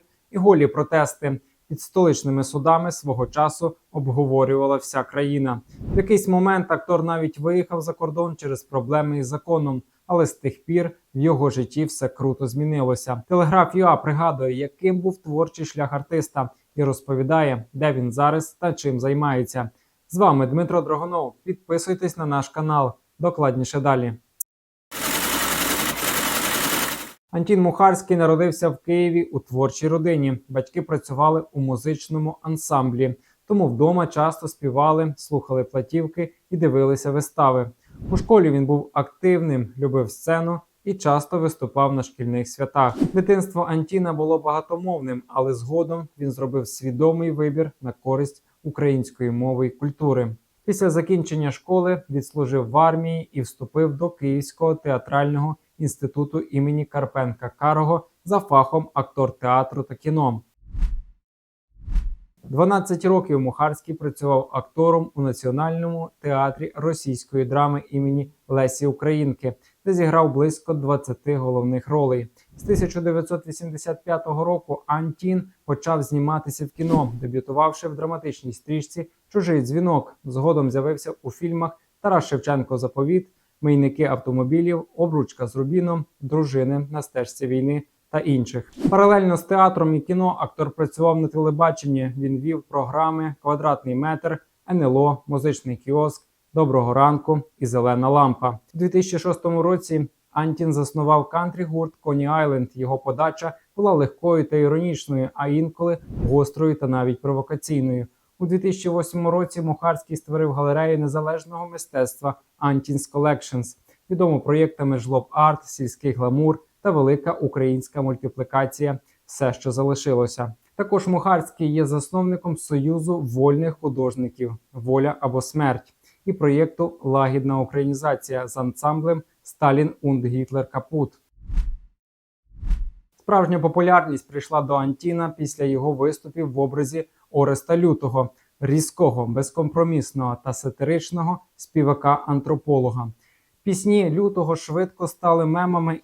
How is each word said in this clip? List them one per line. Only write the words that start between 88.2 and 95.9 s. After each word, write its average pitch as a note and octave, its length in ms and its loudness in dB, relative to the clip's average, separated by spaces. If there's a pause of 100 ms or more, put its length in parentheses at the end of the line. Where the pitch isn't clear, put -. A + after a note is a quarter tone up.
Паралельно G3 480 6
з F3 60 -6
театром F#3 520 4
і D3+ 40 0
кіно F3+ 400 0
актор D3+ 320 -4
працював D#3+ 460 2
на D#3 100 2
телебаченні. D3+ 880 0
Він C3+ 220 -2
вів D#3+ 240 -4
програми D3+ 800 -2
«Квадратний D3 540 0
метр», D#3 420 -2 (340)
«Н F3+ 120 2
Л B2+ 140 4
О», C#3 300 2
«Музичний C3+ 500 -2
кіоск», D3 500 -2 (260)